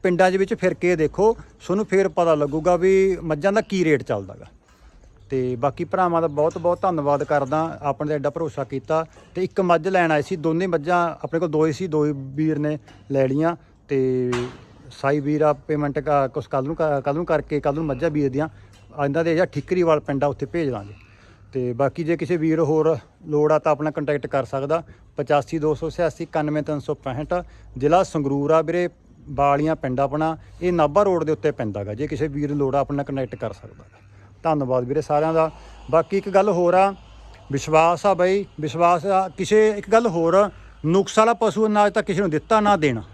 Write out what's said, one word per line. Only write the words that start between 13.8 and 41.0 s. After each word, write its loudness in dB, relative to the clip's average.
ਤੇ 0
ਸਾਈ -2
ਵੀਰ 0
ਆ 4
ਪੇਮੈਂਟ -2
ਕ-, 0
ਕੁਛ -6
ਕੱਲ੍ਹ -4
ਨੂੰ -6
ਕ-, 0
ਕੱਲ੍ਹ -2
ਨੂੰ -4
ਕਰਕੇ, -2
ਕੱਲ੍ਹ -2
ਨੂੰ -4
ਮੱਝਾਂ -2
ਵੀਰ 0
ਦੀਆਂ, -4
ਇਹਨਾਂ 0
ਦੇ 0
ਜਾਂ 2
ਠਿੱਕਰੀਵਾਲ 0
ਪਿੰਡ -4
ਆ, 2
ਉੱਥੇ -4
ਭੇਜ -4
ਦਾਂਗੇ। -10
ਤੇ -4
ਬਾਕੀ -2
ਜੇ 0
ਕਿਸੇ -2
ਵੀਰ 0
ਹੋਰ 2
ਲੋੜ 2
ਆ, 4
ਤਾਂ 0
ਆਪਣਾ -2
ਕੰਟੈਕਟ -4
ਕਰ -2
ਸਕਦਾ, -4
ਪਚਾਸੀ 0
ਦੋ 0
ਸੌ -6
ਛਿਆਸੀ -4
ਇਕਾਨਵੇਂ -4
ਤਿੰਨ -6
ਸੌ -6
ਪੈਂਹਠ, -6
ਜ਼ਿਲ੍ਹਾ 4
ਸੰਗਰੂਰ -2
ਆ 6
ਵੀਰੇ, -2
ਬਾਲੀਆਂ 2
ਪਿੰਡ -4
ਆਪਣਾ, -2
ਇਹ 0
ਨਾਭਾ 2
ਰੋਡ 2
ਦੇ 0
ਉੱਤੇ 0
ਪੈਂਦਾ -6
ਗਾ। -8
ਜੇ -6
ਕਿਸੇ -4
ਵੀਰ -4
ਨੂੰ -4
ਲੋੜ 0
ਆ, 2
ਆਪਣਾ -2
ਕੰਟੈਕਟ -6
ਕਰ -8
ਸਕਦਾ -20
ਗਾ। -20
ਧੰਨਵਾਦ 0
ਵੀਰੇ -2
ਸਾਰਿਆਂ 0
ਦਾ। 2
ਬਾਕੀ 2
ਇੱਕ -2
ਗੱਲ 4
ਹੋਰ 2
ਆ, 4
ਵਿਸ਼ਵਾਸ 2
ਆ 4
ਬਾਈ, 2
ਵਿਸ਼ਵਾਸ 2
ਆ। 2
ਕਿਸੇ, 2
ਇੱਕ -10
ਗੱਲ 4
ਹੋਰ, 2
ਨੁਕਸ 2